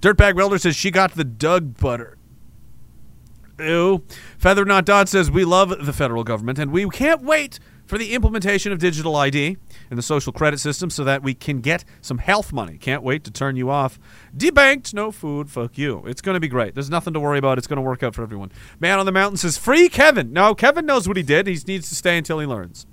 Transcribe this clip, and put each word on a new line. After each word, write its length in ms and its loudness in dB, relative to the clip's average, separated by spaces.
Dirtbag 340 6
Welder 240 2
says 160 2
she 160 -2
got 240 2
the 100 -4
Doug 540 -2
butter. 380 -4
Ew. 420 2
Feather 260 4
Not 220 4
Dot 220 6
says, 220 2
"We 140 4
love 400 2
the 80 -2
federal 320 -2
government, 340 -4
and 140 -4
we 160 0
can't 340 0
wait 380 -2
for 120 -6
the 160 -6
implementation 580 0
of 60 -4
digital 360 -2
I 140 2
D 300 -2
and 80 -6
the 40 -6
social 300 -2
credit 260 0
system 300 -4
so 160 -6
that 180 0
we 120 -4
can 260 -6
get 240 -4
some 180 -8
health 360 -2
money. 240 -8
Can't 240 -6
wait 220 -4
to 60 -16
turn 240 -4
you 140 -4
off." 320 -2
Debanked, 600 2
no 180 -4
food, 380 -8
fuck 260 -8
you. 300 -6
It's 160 -12
gonna 180 -2
be 80 -4
great. 260 -4
There's 160 -8
nothing 220 -4
to 80 -4
worry 180 0
about. 200 0
It's 80 -8
gonna 160 -4
work 200 -4
out 120 -4
for 80 -8
everyone. 280 -12
Man 180 2
on 80 0
the 60 0
Mountain 240 2
says, 220 -2
"Free 320 4
Kevin." 420 4
No, 220 4
Kevin 320 2
knows 200 0
what 120 0
he 40 -2
did. 240 2
He 200 -4
needs 240 -8
to 40 -10
stay 220 0
until 240 -4
he 60 -6
learns. 460 -10